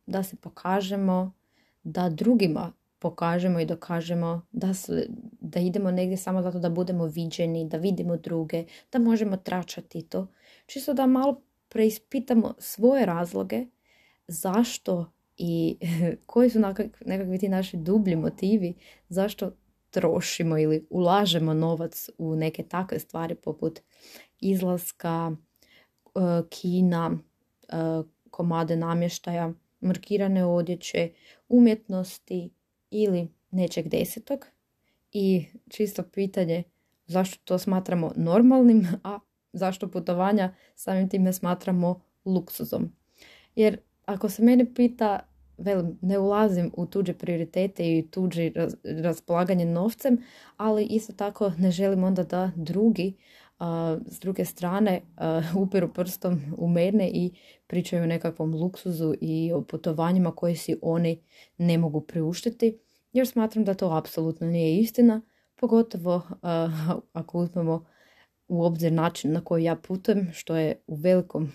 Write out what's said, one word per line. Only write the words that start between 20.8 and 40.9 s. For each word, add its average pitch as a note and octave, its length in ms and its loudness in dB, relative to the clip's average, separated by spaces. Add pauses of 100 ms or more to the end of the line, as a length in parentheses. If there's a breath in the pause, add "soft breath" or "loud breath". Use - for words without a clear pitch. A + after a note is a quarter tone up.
ulažemo F3 640 2
novac E3 640 -2
u D#3+ 180 -2
neke D#3 260 -2
takve F3+ 360 -6
stvari E3 360 -8
poput D#3+ 460 -6 (600 loud breath)
izlaska, F3 960 -2 (800 soft breath)
e, - 60 -2 (280)
kina, F3 720 0 (500)
e, - 80 -8 (540)
komade E3 460 -2
namještaja, E3+ 760 -2 (280)
markirane F#3+ 640 0
odjeće, F3 640 -2 (380 soft breath)
umjetnosti F#3+ 1000 2 (400)
ili F#3+ 380 0 (220)
nečeg F3 380 -2
desetog. - 580 -4 (680)
I F#3+ 320 0 (240)
čisto G3+ 340 -4
pitanje F3+ 600 -2 (440)
zašto F#3 380 -2
to F#3 140 -2
smatramo F#3 580 -2
normalnim, A3+ 720 8 (180)
a G3+ 140 -4 (380)
zašto F#3+ 320 -2
putovanja F#3 680 0 (200 soft breath)
samim F#3+ 340 -2